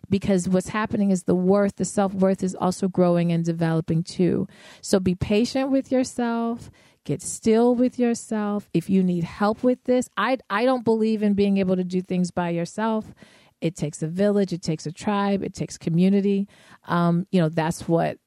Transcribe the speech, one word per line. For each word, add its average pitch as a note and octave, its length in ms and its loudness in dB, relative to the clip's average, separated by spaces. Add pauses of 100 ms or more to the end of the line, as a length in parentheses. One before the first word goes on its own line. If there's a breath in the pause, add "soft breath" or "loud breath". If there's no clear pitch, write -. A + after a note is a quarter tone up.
because F#3+ 380 0
what's F#3 220 0
happening G3+ 420 0
is F3+ 120 0
the F3+ 120 0
worth, G3+ 400 2
the - 80 -6
self-worth F#3+ 580 0
is F#3 140 -4
also F#3 320 -2
growing F3 460 2
and E3+ 100 0
developing E3 580 0
too. - 460 0 (320 loud breath)
So G3 220 0
be F#3 140 0
patient A#3+ 560 0
with C4+ 200 0
yourself. A#3 800 -2 (320 soft breath)
Get - 180 -6
still A#3 540 2
with B3 240 0
yourself. G#3+ 760 -2
If E3+ 160 0
you F#3+ 140 4
need F3 220 0
help G#3+ 360 -2
with B3+ 220 0
this, B3 340 0
I, A#3 200 0 (120)
I G#3 160 -2
don't B3+ 200 0
believe A3 360 2
in G#3 120 2
being G3+ 240 2
able F#3+ 180 2
to F#3 80 0
do F3+ 180 -2
things F3+ 300 -2
by F3 180 -4
yourself. G#3+ 640 -4 (480 soft breath)
It E3 140 -2
takes - 260 -6
a D#3+ 60 -2
village. G3 460 0
It - 100 -6
takes D#3 240 -4
a D3+ 40 -8
tribe. G3+ 520 -2
It - 100 -8
takes - 240 -8
community. G3 720 2 (400 loud breath)
Um, F3 440 0
you F#3 80 2
know, D#3+ 100 2
that's E3 380 -4
what E3 400 0